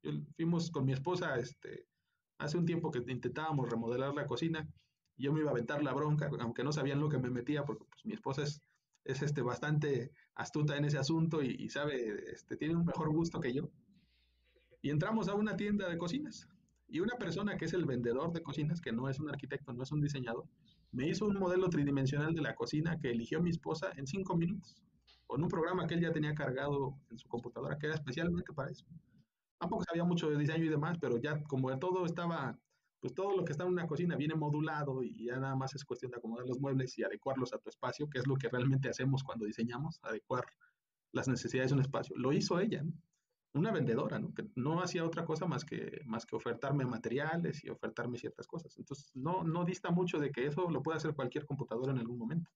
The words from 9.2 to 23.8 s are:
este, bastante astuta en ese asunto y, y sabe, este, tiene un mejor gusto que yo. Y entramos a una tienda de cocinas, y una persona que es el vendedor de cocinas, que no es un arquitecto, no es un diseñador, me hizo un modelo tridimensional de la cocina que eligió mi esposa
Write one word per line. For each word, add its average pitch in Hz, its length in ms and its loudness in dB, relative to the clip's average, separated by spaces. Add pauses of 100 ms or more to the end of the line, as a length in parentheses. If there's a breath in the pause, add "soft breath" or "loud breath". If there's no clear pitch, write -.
este, 147 220 0
bastante 143 680 0 (240 loud breath)
astuta 151 440 0
en 147 80 2
ese 147 100 2
asunto 156 460 2
y, 123 80 0
y 107 180 -4
sabe, 127 640 -2
este, - 240 -10
tiene 165 200 0
un 170 100 4
mejor 165 240 0
gusto 165 300 2
que 123 120 0
yo. 139 160 -2 (1120 soft breath)
Y 135 80 -2
entramos 185 400 2
a 202 60 0
una 208 220 2
tienda 202 340 2
de 170 80 -2
cocinas, 226 500 -4 (400)
y 151 120 0
una 240 180 2
persona 190 400 -2
que 160 80 -2
es 165 80 0
el 175 100 2
vendedor 127 480 0
de 165 100 -4
cocinas, 156 380 -2
que 123 100 -4
no 127 200 0
es 135 100 -2
un 151 80 -2
arquitecto, 135 460 -6
no 123 80 -6
es 135 100 -6
un 151 80 2
diseñador, 139 460 -2 (460 soft breath)
me 127 140 0
hizo 208 200 0
un 196 120 2
modelo 185 300 4
tridimensional 143 680 2
de 160 60 0
la 120 140 -2
cocina 151 440 0
que 127 120 -2
eligió 117 320 0
mi 175 80 4
esposa 165 460 -2